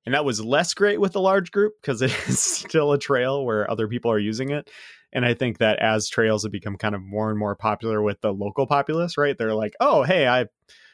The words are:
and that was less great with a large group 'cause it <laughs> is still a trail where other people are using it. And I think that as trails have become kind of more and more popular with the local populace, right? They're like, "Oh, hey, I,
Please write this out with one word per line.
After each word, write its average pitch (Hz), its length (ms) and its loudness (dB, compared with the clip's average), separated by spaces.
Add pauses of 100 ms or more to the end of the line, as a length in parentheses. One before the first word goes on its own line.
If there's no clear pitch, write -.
and 123 100 -2
that 151 100 2
was 110 180 -2
less 139 300 0
great 208 280 2
with 185 140 0
a 202 40 0
large 190 320 2
group 208 300 2
'cause 120 200 -4
it 127 100 2
<laughs> - 160 -6
is 127 140 0
still - 520 0
a 143 40 2
trail 135 480 0
where 107 240 0
other 113 180 -2
people 117 240 -2
are 107 80 2
using 110 320 -4
it. - 180 -6 (420)
And 127 140 0
I 120 80 4
think 117 260 -2
that 107 200 4
as 110 300 0
trails 110 340 2
have 107 80 -4
become 101 260 -6
kind 107 180 -4
of 98 60 -8
more 104 280 -4
and 107 80 -2
more 104 180 -2
popular 107 460 -2
with 104 200 0
the 104 120 0
local 101 340 -2
populace, 156 500 0
right? 143 200 0
They're 110 160 0
like, 107 260 -2
"Oh, 233 240 4
hey, 151 240 4
I, 123 140 4 (520)